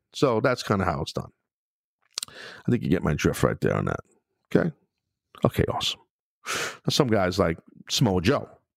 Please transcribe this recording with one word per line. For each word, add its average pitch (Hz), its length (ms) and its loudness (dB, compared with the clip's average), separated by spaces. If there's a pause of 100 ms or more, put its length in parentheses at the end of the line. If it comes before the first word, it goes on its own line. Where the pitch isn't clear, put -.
(140)
So 120 260 2
that's 123 220 0
kinda 95 240 0
how 85 160 -2
it's - 120 -8
done. - 180 -8 (1000)
I - 400 -10
think 120 140 2
you 64 60 -2
get 87 140 2
my 78 120 0
drift - 260 0
right 57 180 2
there 50 160 0
on 50 100 0
that. 50 160 -4 (540)
Okay? - 160 0 (720)
Okay, - 240 2
awesome. - 340 -4 (440)
Now, - 460 -6
some 143 160 2
guys 98 320 2
like 85 180 0 (320)
Samoa 95 320 2
Joe. 117 260 -2 (300)